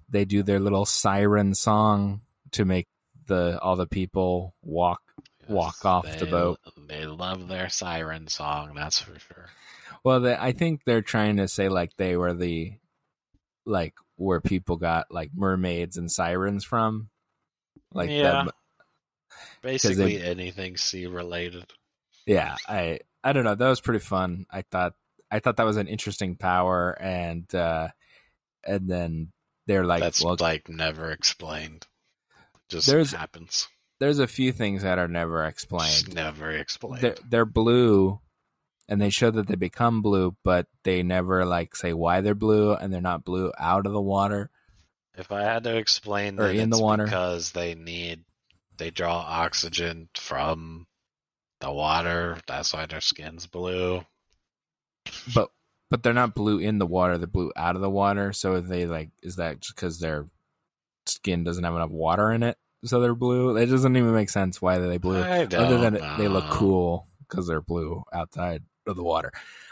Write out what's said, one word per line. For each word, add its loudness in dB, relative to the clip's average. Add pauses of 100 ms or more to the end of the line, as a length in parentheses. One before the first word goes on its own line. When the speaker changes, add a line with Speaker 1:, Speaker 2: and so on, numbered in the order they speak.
(120)
Speaker 1:
they 4
do 2
their 2
little 2
siren 4
song 2 (300)
to 2
make 0 (380)
the, 0
all 0
the 0
people -2
walk, 0 (460)
Speaker 2:
Yes, -6
Speaker 1:
walk -2
off 2
the -2
Speaker 2:
they -4
Speaker 1:
boat. 0
Speaker 2:
lo-, -20
they -12
love -10
their -8
siren -8
song, -8
that's -4
for -16
sure. -20 (560)
Speaker 1:
Well, 6
they, 4
I 0
think 0
they're 4
trying 2
to 2
say, 0
like, 0
they 0
were 2
the, -2 (920)
like, -2 (220)
where 2
people 0
got, 0
like, -8
mermaids -2
and -6
sirens -2
from. -2 (840)
Like, -2
Speaker 2:
Yeah. 0
Speaker 1:
them, 2 (1300)
'cause 2
Speaker 2:
Basically -
Speaker 1:
they 2
Speaker 2:
anything -8
sea -6
related. -8 (540)
Speaker 1:
Yeah, 2
I, -4 (240)
I 2
don't 4
know. 4
That 2
was 4
pretty 0
fun. -2
I -8
thought, -2 (360)
I 0
thought 0
that 4
was 2
an -2
interesting -6
power, 2 (100)
and, -6
uh, 0 (760)
and -2
then -4 (340)
they're 2
like, 2
Speaker 2:
That's, 0
Speaker 1:
"Well," 2
Speaker 2:
like, -2
never -6
explained. -6 (840)
Just -2
Speaker 1:
There's 4
Speaker 2:
happens. -8 (320)
Speaker 1:
there's 2
a 4
few 0
things -2
that 2
are 0
never -2
explained. -2
Speaker 2:
Just -12
never -8
explained. -10
Speaker 1:
They're, 0
they're 2
blue, 6 (680)
and 0
they 2
show 2
that 0
they 0
become 0
blue, 2
but 4 (160)
they 2
never, 2
like, -2
say -4
why 2
they're 2
blue, 4
and -4
they're -4
not -4
blue -2
out 2
of -4
the 0
water. 0 (640)
Speaker 2:
If -12
I -2
had 0
to -2
explain -2
Speaker 1:
Or 2
Speaker 2:
that, 0
Speaker 1:
in 0
the 2
Speaker 2:
it's 2
Speaker 1:
water. 2
Speaker 2:
because -2
they -4
need, -10 (520)
they -8
draw -2
oxygen -4
from -6 (720)
the -6
water. -2
That's -6
why -8
their -10
skin's -6
blue. -4 (1300)
Speaker 1:
But, 2 (400)
but -2
they're 4
not 2
blue 2
in 0
the 2
water. 2
They're -6
blue -2
out 0
of -4
the 0
water. 0
So 0
are 0
they, -2
like, -6 (120)
is -10
that -4
just -12
'cause -6
their -4 (800)
skin -2
doesn't -2
have -2
enough -2
water 2
in 2
it, -2 (260)
so 2
they're 2
blue? 2
It 6
doesn't 4
even 6
make 4
sense -2
why 4
they're 0
blue, 2
Speaker 2:
I 2 (100)
Speaker 1:
other 6
than 4
Speaker 2:
don't -4 (160)
Speaker 1:
they 2
look 2
Speaker 2:
know. -
Speaker 1:
cool 2 (200)
'cause -4
they're 0
blue -4
outside -6 (220)
of -6
the -8
water. 0 (400)